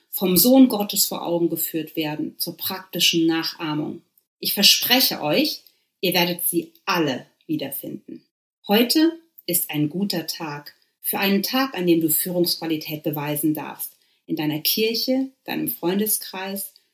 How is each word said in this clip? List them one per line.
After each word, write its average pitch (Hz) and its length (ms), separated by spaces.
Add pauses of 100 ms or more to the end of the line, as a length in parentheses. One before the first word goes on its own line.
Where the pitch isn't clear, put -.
vom 185 280
Sohn 254 320
Gottes 202 360
vor - 200
Augen 170 240
geführt 160 460
werden, 156 420
zur 170 200
praktischen 175 720
Nachahmung. 160 760 (380)
Ich - 140
verspreche 208 680
euch, 180 400 (400)
ihr 180 120
werdet 175 320
sie - 260 (140)
alle 160 400 (200)
wiederfinden. - 760 (440)
Heute 247 520 (260)
ist - 240
ein 151 200
guter 180 360
Tag, 147 500 (300)
für - 140
einen 196 240
Tag, 262 340
an 180 80
dem 165 160
du 160 80
Führungsqualität 165 960
beweisen 151 500
darfst. 139 420 (300)
In - 100
deiner 151 240
Kirche, 240 680 (140)
deinem 156 240
Freundeskreis, 196 1080 (200)